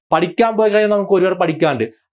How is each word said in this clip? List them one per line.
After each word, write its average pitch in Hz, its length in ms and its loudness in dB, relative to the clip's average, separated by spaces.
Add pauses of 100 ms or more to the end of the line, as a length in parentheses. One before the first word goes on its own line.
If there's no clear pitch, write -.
(120)
പഠിക്കാൻ 185 460 0
പോയി 220 120 2
കഴിഞ്ഞാൽ 208 280 2
നമുക്ക് 202 140 -4
ഒരുപാട് 185 240 2
പഠിക്കാനുണ്ട്. 156 540 -2 (240)